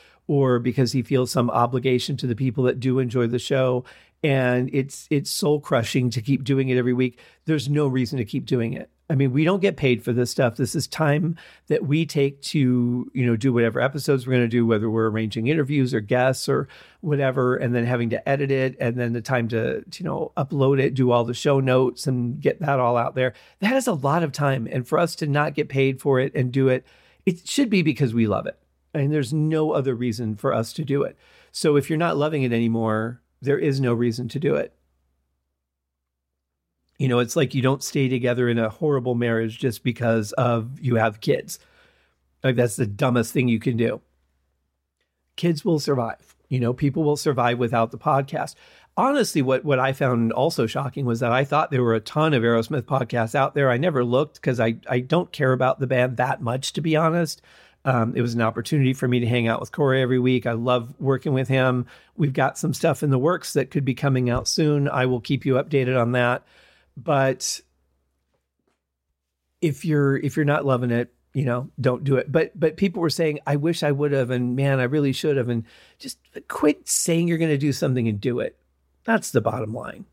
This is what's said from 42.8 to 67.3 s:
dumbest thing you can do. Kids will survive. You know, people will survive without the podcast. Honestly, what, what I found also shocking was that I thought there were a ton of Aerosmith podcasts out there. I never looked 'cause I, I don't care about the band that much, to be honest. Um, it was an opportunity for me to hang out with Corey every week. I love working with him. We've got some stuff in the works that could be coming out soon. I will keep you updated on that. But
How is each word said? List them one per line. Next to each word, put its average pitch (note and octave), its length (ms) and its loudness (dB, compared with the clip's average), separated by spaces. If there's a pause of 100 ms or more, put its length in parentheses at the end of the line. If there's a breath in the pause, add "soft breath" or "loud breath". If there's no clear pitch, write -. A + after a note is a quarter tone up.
dumbest A#2 460 0
thing B2+ 160 2
you A2+ 100 2
can A#2 200 -2
do. A2+ 240 -2 (1300)
Kids E3 280 0
will E3 140 2
survive. C3 580 -4 (140)
You B2+ 100 0
know, A#2+ 140 0
people D3 280 0
will D3 140 2
survive B2 420 0
without A#2 320 0
the A#2+ 60 -14
podcast. C#3+ 580 -2 (440 soft breath)
Honestly, B3+ 420 0
what, C3 240 0
what C#3 140 2
I C3 160 0
found A#2+ 380 0
also C3+ 340 0
shocking C#3 400 -6
was A#2 140 -2
that A#2+ 120 0
I C3 100 2
thought D3 280 0
there B2+ 120 0
were A#2 120 4
a A2 60 0
ton D#3 340 0
of A#2+ 80 2
Aerosmith A#2 400 2
podcasts A#2+ 520 -2
out C#3 200 0
there. C#3 160 2
I A#2+ 80 2
never C#3+ 260 0
looked B2+ 380 0
'cause B2 180 0
I, A2+ 160 2 (100)
I B2 140 -2
don't E3 320 -2
care C3+ 220 2
about B2+ 260 0
the C3+ 60 -2
band B2 320 0
that C3 240 -2
much, B2+ 320 -4
to D3 80 -4
be D#3 140 0
honest. E3 440 0 (460 soft breath)
Um, B2 280 2
it B2 60 0
was A#2 140 0
an A#2 80 0
opportunity C3 500 2
for C3 160 -2
me B2 120 2
to A#2+ 60 0
hang A#2+ 220 2
out A2+ 100 0
with - 140 -10
Corey C3+ 300 2
every B2+ 160 2
week. B2+ 260 2
I A#2+ 80 0
love B2 460 -2
working C3+ 340 0
with C3 160 0
him. B2+ 380 2 (280 loud breath)
We've C#3+ 200 0
got C3+ 240 0
some - 160 -2
stuff - 280 0
in D3+ 60 0
the C3+ 100 4
works E3 360 -2
that - 160 0
could C#3 160 -2
be C3 80 4
coming B2+ 340 2
out B2 180 0
soon. D3 400 2
I C3 200 0
will B2+ 160 0
keep C3 240 -2
you C3 80 4
updated C3 440 2
on A#2+ 140 2
that. B2 320 0 (520 soft breath)
But C3+ 640 -2 (2000)